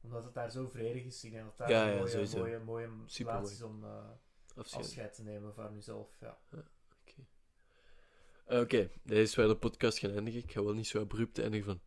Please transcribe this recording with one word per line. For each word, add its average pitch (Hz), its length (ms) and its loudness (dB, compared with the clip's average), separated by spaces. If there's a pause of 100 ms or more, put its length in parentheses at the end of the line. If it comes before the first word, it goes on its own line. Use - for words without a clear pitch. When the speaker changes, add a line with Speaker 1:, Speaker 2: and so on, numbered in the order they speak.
Speaker 1:
Omdat 117 220 -8
het 120 100 -14
daar 117 180 -4
zo 131 160 -4
vredig 117 360 -4
is. 127 200 -12
Ik 110 80 -12
denk 110 140 -12
dat 110 120 -16
daar - 120 -2
Speaker 2:
Ja, 113 140 8
Speaker 1:
een 107 80 4
Speaker 2:
ja, 98 60 2
Speaker 1:
mooie, 95 120 2
Speaker 2:
sowieso. 107 280 0
Speaker 1:
mooie, 113 220 -2
mooie 113 300 -6 (160)
Speaker 2:
Supermooi. 117 400 -4
Speaker 1:
plaats 101 100 -8
is 117 60 -12
om, 107 220 -10
eh, 107 260 -12 (460)
Speaker 2:
Afscheid. 117 300 -8
Speaker 1:
afscheid 110 280 -8
te 113 100 -14
nemen 104 300 -10
van 107 200 -10
jezelf, 107 360 -10 (100)
ja. 113 180 -14 (140)
Speaker 2:
Ja, 151 120 -14 (380)
oké. - 200 -20 (1200)
Eh, 123 140 4
oké, 117 300 6 (140)
dit 107 140 2
is 110 180 8
waar 110 120 8
de 107 100 8
podcast 117 420 2
gaat 101 120 0
eindigen. 113 320 -2
Ik - 80 -10
ga 104 120 0
wel 104 100 2
niet 110 140 -2
zo 107 140 0
abrupt 110 380 -2
eindigen 107 260 0
van 95 220 -2